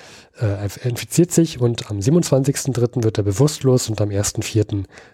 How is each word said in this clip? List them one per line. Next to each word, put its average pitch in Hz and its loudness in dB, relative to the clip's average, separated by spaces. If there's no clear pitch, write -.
Äh, 113 -2
er 101 -6
infiziert 131 0
sich 160 2
und 120 -2
am 101 -4
siebenundzwanzigsten 139 2
dritten 120 0
wird 110 0
er 104 0
bewusstlos 127 2
und 110 -4
am 104 -2
ersten 101 -4
vierten 104 -2